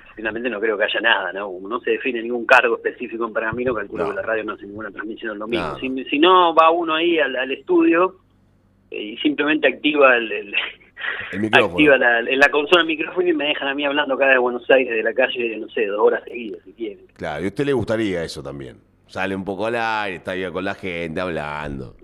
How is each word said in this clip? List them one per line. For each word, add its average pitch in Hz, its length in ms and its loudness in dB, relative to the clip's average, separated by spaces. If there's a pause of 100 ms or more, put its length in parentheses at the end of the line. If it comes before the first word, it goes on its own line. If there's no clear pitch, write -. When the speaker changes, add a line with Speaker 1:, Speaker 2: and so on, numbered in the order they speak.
(140)
Speaker 1:
finalmente 110 360 -6
no 104 100 -6
creo 110 160 0
que 104 80 0
haya 104 160 -2
nada, 98 320 0
¿no? 98 140 -6
Como 95 220 -12
no 120 120 -6
se 120 120 -2
define 117 280 -4
ningún 117 240 -6
cargo 120 320 4
específico 113 500 -6
en 110 60 -6
Pergamino, 113 420 -2
calculo 104 300 -6
Speaker 2:
No. 104 60 -4
Speaker 1:
que 98 60 -6
la 98 60 -6
radio 107 220 -2
no 107 100 -6
hace 98 120 -16
ninguna 104 240 -12
transmisión 107 420 -10
el 101 60 -10
domingo. 107 300 -4
Speaker 2:
No. 71 100 -10
Speaker 1:
Si, 131 260 -8
si 147 140 -4
no, 175 360 6
va 160 160 8
uno 165 260 0
ahí 170 220 2
al, 135 180 0
al 131 160 -4
estudio, 165 640 2 (720)
eh, 104 120 -10
y 107 160 -10
simplemente 147 500 0
activa 135 500 4
el, 110 140 -4
el, 104 220 -8 (800)
Speaker 2:
El 95 80 -6
micrófono. 107 320 4
Speaker 1:
activa 139 240 6
la, 120 220 4
en 135 200 0
la 143 120 8
consola 151 320 4
el 160 60 0
micrófono 175 380 -2
y 180 60 2
me 147 140 0
dejan 147 220 -2
a 139 60 -4
mí 143 120 -2
hablando 139 300 0
acá 139 100 4
de 131 120 6
Buenos 123 320 -2
Aires, 131 240 6
de 110 80 0
la 110 120 0
calle, 123 420 -2
no 110 120 -10
sé, 117 180 -2
dos 104 140 -4
horas 120 240 4
seguidas, 110 400 -12
si 92 100 -20
quieren. 98 400 -12
Speaker 2:
Claro, 80 280 -6
y 95 40 -2
a - 20 -2
usted 139 160 -4
le 139 80 0
gustaría 110 520 0
eso 78 180 -10
también. 67 340 -12 (300)
Sale 95 300 -4
un 95 80 -6
poco 98 220 -4
al 117 100 -2
aire, 107 400 -2
está 95 160 -8
ahí 92 180 -4
con 92 140 -6
la 98 100 -4
gente 85 460 -8
hablando. 73 840 -8